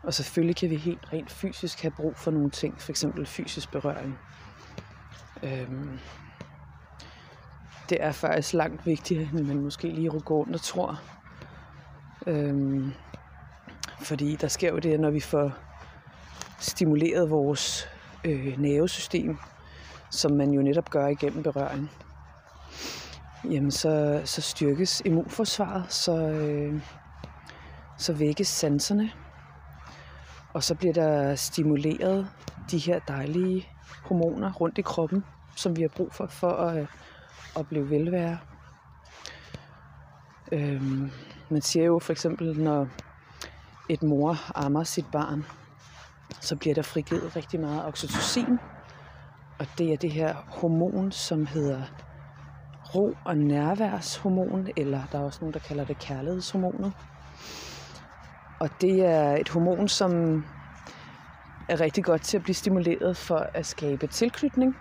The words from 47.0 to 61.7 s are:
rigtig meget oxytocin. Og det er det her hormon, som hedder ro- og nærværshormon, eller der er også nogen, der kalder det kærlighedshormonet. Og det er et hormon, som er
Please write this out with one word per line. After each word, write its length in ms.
rigtig 240
meget 240
oxytocin. 760
Og 80
det 140
er 40
det 160
her 220
hormon, 640
som 340
hedder 360
ro- 300
og 120
nærværshormon, 1400
eller 260
der 60
er 40
også 180
nogen, 140
der 60
kalder 240
det 140
kærlighedshormonet. 920
Og 100
det 240
er 320
et 120
hormon, 400
som 560
er 120